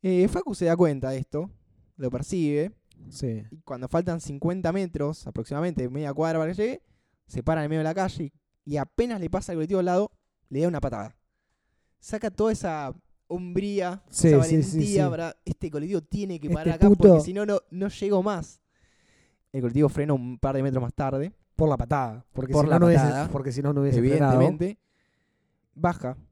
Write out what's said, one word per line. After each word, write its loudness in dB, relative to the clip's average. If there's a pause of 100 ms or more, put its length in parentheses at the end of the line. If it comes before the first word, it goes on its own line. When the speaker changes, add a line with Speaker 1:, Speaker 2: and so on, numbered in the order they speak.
Speaker 1:
Eh, 2
Facu -4
se -4
da 2
cuenta 2
de -6
esto, -6 (480)
lo -4
percibe, -2 (380)
Speaker 2:
Sí. -6
Speaker 1:
y -20
cuando -10
faltan -2
cincuenta -4
metros, -4
aproximadamente -6
media -6
cuadra -2
para -2
que -6
llegue, -4 (460)
se -10
para 0
en -4
el -6
medio -2
de -2
la -2
calle -6 (340)
y, -8
y -2
apenas -4
le -6
pasa -6
el -6
colectivo -2
al 0
lado, 0 (380)
le -4
da 2
una -2
patada. -6 (840)
Saca -6
toda 0
esa -4 (340)
hombría, -4
Speaker 2:
Sí, 4
Speaker 1:
esa 8
Speaker 2:
sí, 4
sí, -2
Speaker 1:
valentía 2
Speaker 2:
sí. 0
Speaker 1:
para, -6
"Este -8
colectivo -4
tiene -6
que -10
Speaker 2:
Este 0
Speaker 1:
parar 0
acá 6
Speaker 2:
puto. 8
Speaker 1:
porque 10
si -6
no, -4
no, 0 (120)
no -4
llego 0
más". -6 (920)
El -6
colectivo 2
frena 0
un -4
par -2
de 0
metros -2
más -8
tarde. -4 (220)
Speaker 2:
Por 2
la 0
patada. -4 (100)
Porque -6
Speaker 1:
Por 4
Speaker 2:
si 0
Speaker 1:
la 6
Speaker 2:
no, 8
no 8
hubiese, 6
Speaker 1:
patada. 0
Speaker 2:
porque -6
si -4
no, 0
no 0
hubiese 2
frenado. 4
Speaker 1:
Evidentemente. 2 (960)
Baja. -4 (140)